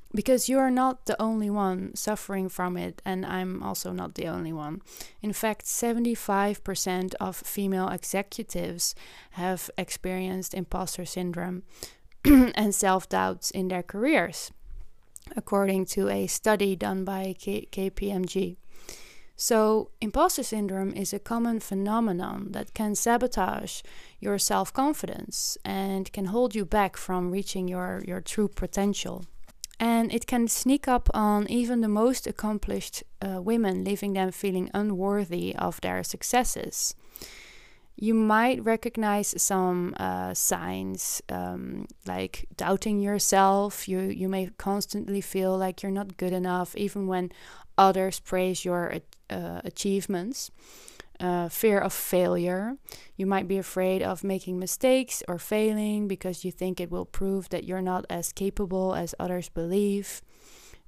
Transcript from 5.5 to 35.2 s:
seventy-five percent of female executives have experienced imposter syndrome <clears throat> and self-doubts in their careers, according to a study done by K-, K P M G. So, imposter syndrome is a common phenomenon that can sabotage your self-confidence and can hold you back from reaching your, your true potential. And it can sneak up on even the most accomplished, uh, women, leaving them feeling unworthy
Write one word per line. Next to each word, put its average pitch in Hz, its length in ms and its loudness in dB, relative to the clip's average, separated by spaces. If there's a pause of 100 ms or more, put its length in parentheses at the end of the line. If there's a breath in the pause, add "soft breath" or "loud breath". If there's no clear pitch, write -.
seventy-five 226 960 0
percent 185 560 -2
of 190 160 -4
female 190 540 -2
executives 185 1040 -4 (380 loud breath)
have 185 440 -4
experienced 185 760 -4
imposter 185 500 -4
syndrome 180 600 -4 (320 loud breath)
<clears throat> - 280 -14
and 247 520 10
self-doubts 190 720 2
in 190 200 -2
their 180 120 -2
careers, 202 720 0 (840)
according 196 500 2
to 196 240 0
a 196 180 0
study 202 480 2
done 190 280 -2
by 190 360 -4
K-, - 320 -4
K 190 180 -2
P 196 220 -2
M 185 140 0
G. 185 340 -2 (800 loud breath)
So, 220 520 4 (100)
imposter 269 440 2
syndrome 196 500 -2
is 196 180 -4
a 202 80 -4
common 233 400 0
phenomenon 202 920 0
that - 200 -8
can 214 220 -2
sabotage 233 840 2 (360 loud breath)
your 202 220 0
self-confidence - 1300 0
and 190 480 -2
can 196 140 -2
hold 220 280 2
you 208 80 0
back 196 320 2
from 180 360 -2
reaching 190 360 -2
your, 180 400 -4
your 180 140 -6
true - 260 0
potential. - 800 -2 (520)
And 226 360 2
it 233 120 -2
can 240 220 2
sneak 269 400 2
up 247 260 4
on 208 380 4
even 240 300 2
the 214 80 2
most 226 380 4
accomplished, 202 760 -2 (180)
uh, 190 200 -4
women, 190 420 2
leaving 202 300 0
them 190 180 2
feeling 185 420 0
unworthy 196 800 0